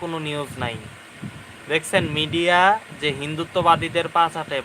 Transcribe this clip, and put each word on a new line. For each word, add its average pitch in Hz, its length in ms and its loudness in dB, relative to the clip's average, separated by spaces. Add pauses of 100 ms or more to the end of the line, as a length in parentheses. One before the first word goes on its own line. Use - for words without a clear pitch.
কোনো 165 180 -4
নিউজ 147 400 -6
নাই। 120 180 -4 (920)
দেখছেন 165 400 2
মিডিয়া 170 680 4 (220)
যে 147 200 0
হিন্দুত্ববাদীদের 165 880 0
পা 170 260 2
চাটে, 151 300 -4